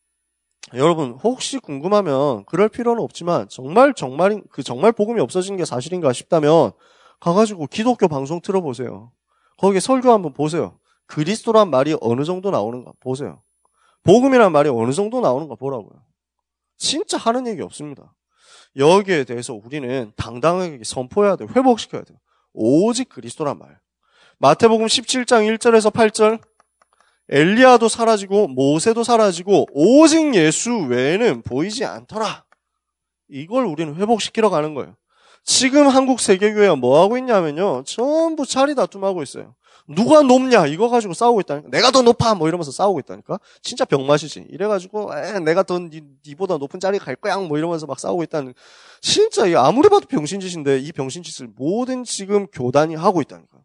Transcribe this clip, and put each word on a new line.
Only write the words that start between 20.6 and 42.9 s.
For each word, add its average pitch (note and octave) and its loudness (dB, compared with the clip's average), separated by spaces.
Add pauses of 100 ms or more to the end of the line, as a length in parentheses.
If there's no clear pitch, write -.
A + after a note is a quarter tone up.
선포해야 F3+ -2
돼요. G#2+ -12
회복시켜야 A#3+ 0
돼요. - -20 (340)
오직 F#3+ 0
그리스도란 B2 -10
말. C#2+ -20 (600)
마태복음 A3 4
십칠 B3 -4
장 A3+ 4
일 A3 0
절에서 A3 4
팔 G#3+ 2
절. A3 2 (880)
엘리야도 A3+ 6
사라지고 G#3 0
모세도 D3+ 0
사라지고 G3 2
오직 C#4+ 6
예수 E3 2
외에는 C#3 0
보이지 F#3+ -6
않더라. C#3 -8 (840)
이걸 E3+ -6
우리는 D#3 -6
회복시키러 G#3 -2
가는 D3+ -4
거예요. G2 -12 (480)
지금 C4+ 2
한국 C4 2
세계교회가 G3+ 2
뭐 C3 4
하고 G#3+ 2
있냐면요. F3+ -2
전부 D#4 -2
자리 C#4 -2
다툼하고 G3 -4
있어요. A2+ -16 (320)
누가 B3 4
높냐 B3+ 4
이거 E3 -2
가지고 A3+ -2
싸우고 A#3 2
있다니까. D3 -8
내가 G#3+ 2
더 C4 4
높아 A#3 4
뭐 D#3+ -2
이러면서 D#3+ -4
싸우고 F3+ -2